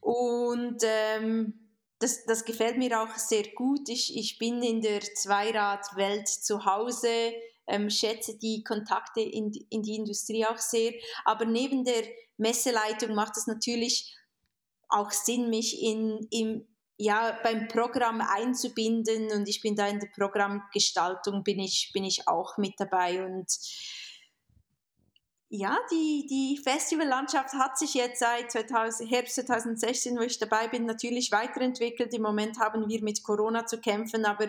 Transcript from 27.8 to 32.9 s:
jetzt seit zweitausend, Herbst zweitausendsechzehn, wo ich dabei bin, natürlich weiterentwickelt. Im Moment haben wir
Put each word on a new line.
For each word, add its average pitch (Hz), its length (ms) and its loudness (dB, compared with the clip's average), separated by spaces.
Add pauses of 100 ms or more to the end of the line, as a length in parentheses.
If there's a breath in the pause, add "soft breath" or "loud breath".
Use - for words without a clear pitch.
jetzt 247 240 2
seit 240 320 2
zweitausend, 226 600 0
Herbst 247 260 0
zweitausendsechzehn, 240 800 0
wo 233 60 2
ich 247 160 -2
dabei 220 300 2
bin, 233 180 -2
natürlich 233 440 -2
weiterentwickelt. 240 840 0
Im 233 80 0
Moment 214 360 0
haben 220 300 0
wir 220 140 -2